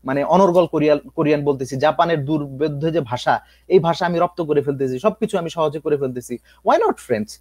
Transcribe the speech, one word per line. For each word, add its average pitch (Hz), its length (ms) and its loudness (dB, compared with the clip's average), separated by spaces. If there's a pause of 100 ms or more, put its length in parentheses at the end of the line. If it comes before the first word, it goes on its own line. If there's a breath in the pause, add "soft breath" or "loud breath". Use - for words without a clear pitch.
মানে 139 180 -2
অনর্গল 175 440 4
কোরিয়াল-, 151 380 2 (100)
কোরিয়ান 147 280 2
বলতেছি, 135 340 -2
জাপানের 156 480 2
দুর্বেদ্য 143 580 -4 (100)
যে 165 80 0
ভাষা, 123 320 -2 (340 soft breath)
এই 185 120 6
ভাষা 170 260 0
আমি 170 140 -2
রপ্ত 175 220 -2
করে 147 200 2
ফেলতেছি, 135 380 -2
সবকিছু 208 380 -2
আমি 165 120 -4
সহজে 156 300 -4
করে 147 180 -2
ফেলতেছি। 127 360 -6 (320 soft breath)
Why 269 120 4
not 427 220 0
French? - 420 -4